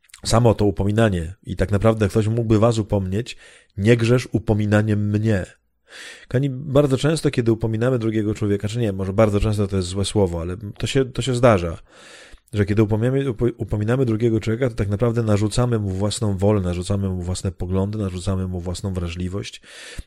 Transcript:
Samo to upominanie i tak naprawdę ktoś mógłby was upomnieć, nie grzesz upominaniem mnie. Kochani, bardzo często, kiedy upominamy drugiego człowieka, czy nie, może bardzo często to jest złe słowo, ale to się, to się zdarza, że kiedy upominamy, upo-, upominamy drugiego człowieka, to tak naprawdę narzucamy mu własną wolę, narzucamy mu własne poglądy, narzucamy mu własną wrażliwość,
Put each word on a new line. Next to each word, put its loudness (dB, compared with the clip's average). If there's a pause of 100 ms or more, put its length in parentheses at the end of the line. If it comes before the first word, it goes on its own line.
(240)
Samo 4
to 0
upominanie 0
i -8
tak 0
naprawdę 2
ktoś 0
mógłby 2
was 4
upomnieć, -4 (400)
nie 4
grzesz 2
upominaniem 2
mnie. 0 (840)
Kochani, 0
bardzo 2
często, 0
kiedy 2
upominamy 0
drugiego 0
człowieka, -2
czy -4
nie, 0
może -4
bardzo 4
często 0
to -4
jest -2
złe -4
słowo, 0
ale -8 (220)
to -6
się, 2
to -8
się -2
zdarza, 4 (760)
że 2
kiedy 2
upominamy, 0
upo-, -2
upominamy -2
drugiego 0
człowieka, -2
to -6
tak -4
naprawdę 0
narzucamy 2
mu -2
własną -2
wolę, 2
narzucamy -2
mu -4
własne -4
poglądy, -4
narzucamy -4
mu -6
własną -6
wrażliwość, -6 (440)